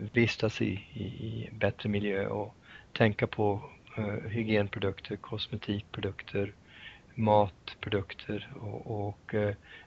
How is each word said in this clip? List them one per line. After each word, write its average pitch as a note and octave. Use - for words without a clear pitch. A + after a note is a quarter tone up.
vistas A2+
i, G2+
i, -
i A2
bättre G#2+
miljö G2+
och G#2+
tänka A2
på, G#2
eh, G#2
hygienprodukter, G#2
kosmetikprodukter, G2+
matprodukter G#2
och, G#2+
och, -
eh, G#2